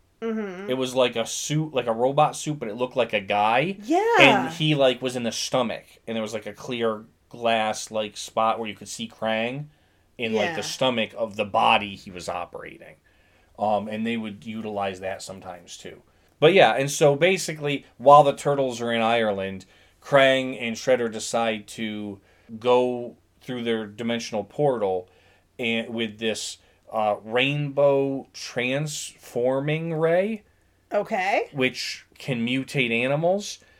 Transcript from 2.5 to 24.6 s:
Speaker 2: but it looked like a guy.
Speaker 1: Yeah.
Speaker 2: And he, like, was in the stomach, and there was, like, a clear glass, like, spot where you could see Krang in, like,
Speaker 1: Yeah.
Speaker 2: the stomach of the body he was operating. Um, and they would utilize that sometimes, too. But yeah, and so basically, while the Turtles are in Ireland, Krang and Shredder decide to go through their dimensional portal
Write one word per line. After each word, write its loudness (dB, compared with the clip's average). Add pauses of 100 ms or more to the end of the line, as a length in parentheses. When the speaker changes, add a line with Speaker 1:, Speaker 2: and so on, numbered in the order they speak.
Speaker 2:
but -8
it -8
looked -4
like 0
a 2
guy. 2
Speaker 1:
Yeah. 2 (160)
Speaker 2:
And 6
he, 0
like, 4
was -4
in -4
the -2
stomach, -2 (220)
and -6
there -4
was, -8
like, -6
a -10
clear -4 (260)
glass, -2
like, -6
spot 0
where -6
you -10
could -18
see -10
Krang -4 (520)
in, -4
like, 2
Speaker 1:
Yeah. -6
Speaker 2:
the -6
stomach -2
of -6
the -2
body 2
he -18
was -12
operating. -10 (640)
Um, 0
and -4
they -2
would -10
utilize -6
that -8
sometimes, -16
too. -18 (380)
But 8
yeah, 8
and -2
so 4
basically, -2 (120)
while 10
the 4
Turtles -2
are -2
in 2
Ireland, 0 (360)
Krang 4
and -6
Shredder 0
decide -2
to -8 (400)
go 2 (240)
through -8
their 0
dimensional -4
portal 0 (480)